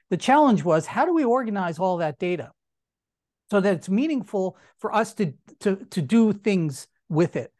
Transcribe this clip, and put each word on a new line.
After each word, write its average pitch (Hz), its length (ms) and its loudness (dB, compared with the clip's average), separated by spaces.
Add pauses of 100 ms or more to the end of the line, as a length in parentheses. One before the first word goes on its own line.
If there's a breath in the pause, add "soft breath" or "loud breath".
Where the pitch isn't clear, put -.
(100)
the 185 60 0
challenge 254 480 4
was, 160 220 2
how 247 180 -2
do 349 100 0
we 311 100 2
organize 202 540 -2
all 185 200 0
that 156 200 -4
data 180 320 -4 (1000)
so 208 100 2
that 196 140 2
it's - 140 -6
meaningful 208 680 -2 (220 soft breath)
for - 140 -8
us 220 220 -2
to, 170 200 -2 (260)
to, 196 160 0
to - 260 -8
do 220 300 4
things 185 560 -2 (200)
with 165 280 0
it? - 240 -8